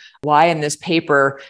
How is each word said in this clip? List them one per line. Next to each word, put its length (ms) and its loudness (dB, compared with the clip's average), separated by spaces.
why 240 2
in 160 0
this 140 -6
paper 640 -2